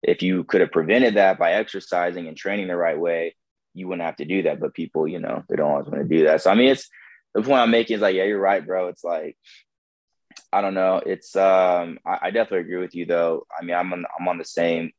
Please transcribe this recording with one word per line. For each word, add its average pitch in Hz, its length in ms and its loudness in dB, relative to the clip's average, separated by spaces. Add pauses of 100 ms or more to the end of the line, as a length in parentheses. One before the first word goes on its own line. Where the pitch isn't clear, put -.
if - 200 0
you 92 220 0
could 95 160 2
have 85 120 2
prevented 107 420 2
that 95 240 4
by 85 140 2
exercising 90 720 -4
and 80 100 -14
training 98 300 -4
the 90 100 -4
right 82 220 0
way, 82 380 -2 (380)
you 92 120 -12
wouldn't 90 180 -6
have 82 120 -6
to - 80 -8
do 90 180 -2
that. 76 160 -2
But 78 160 -6
people, 80 320 -4
you - 140 -6
know, - 280 -8
they - 80 -6
don't 76 140 0
always 71 160 -2
wanna 71 180 -6
do 80 200 4
that. 78 180 4
So, 95 80 4
I 98 60 6
mean, 127 120 6
it's, 135 200 0 (440)
the 107 100 -2
point 131 180 2
I'm 117 100 4
making 117 240 2
is 104 80 -2
like, 95 140 2
yeah, 92 80 2
you're 101 160 0
right, 95 260 0
bro. 92 220 -2
It's - 160 -14
like, 80 340 -6 (1120)
I 98 100 0
don't 98 120 -2
know. 95 320 2
It's, - 300 -6
um, 92 680 2
I, 90 180 -4
I 92 100 -4
definitely 101 340 -2
agree 90 120 -6
with 90 180 -8
you 87 100 -8
though. 85 400 0 (100)
I 85 80 -12
mean, 87 120 -2
I'm 90 160 -2
on, 87 120 -8 (140)
I'm 90 80 -4
on 87 120 -2
the 82 60 -10
same 82 540 -2